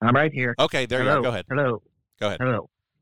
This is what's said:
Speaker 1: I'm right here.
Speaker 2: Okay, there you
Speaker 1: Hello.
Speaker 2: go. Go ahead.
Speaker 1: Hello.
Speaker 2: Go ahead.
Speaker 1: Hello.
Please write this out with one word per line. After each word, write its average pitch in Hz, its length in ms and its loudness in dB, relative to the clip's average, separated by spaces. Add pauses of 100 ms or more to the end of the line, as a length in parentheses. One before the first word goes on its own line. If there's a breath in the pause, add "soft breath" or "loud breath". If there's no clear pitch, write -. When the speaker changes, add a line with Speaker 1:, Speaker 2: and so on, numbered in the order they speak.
Speaker 1:
I'm 117 120 4
right 151 180 2
here. 127 260 -4
Speaker 2:
Okay, 139 280 0
there 123 160 0
you 131 60 2
Speaker 1:
Hello. 147 120 4
Speaker 2:
go. - 40 0
Go 127 60 0
ahead. 101 180 -4
Speaker 1:
Hello. 131 340 0 (380)
Speaker 2:
Go 104 60 0
ahead. 98 160 -4
Speaker 1:
Hello. 120 260 -2 (340)